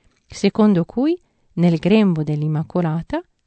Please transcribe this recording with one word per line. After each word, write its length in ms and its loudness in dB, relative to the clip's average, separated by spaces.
secondo 600 0
cui 340 -2
nel 240 2
grembo 460 2
dell'Immacolata 1000 -4